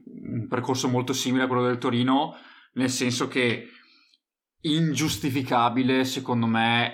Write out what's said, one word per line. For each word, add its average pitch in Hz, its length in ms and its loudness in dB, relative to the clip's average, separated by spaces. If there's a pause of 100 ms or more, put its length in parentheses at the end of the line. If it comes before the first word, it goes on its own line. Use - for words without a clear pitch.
(320)
un 120 160 -6
percorso 123 400 -2
molto 123 260 0
simile 131 300 0
a 127 40 0
quello 123 160 2
del 123 140 0
Torino, 131 580 0 (380)
nel 127 160 0
senso 123 380 -2
che 123 400 0 (1000)
ingiustificabile, 131 1400 2
secondo 123 400 -2
me, 117 480 2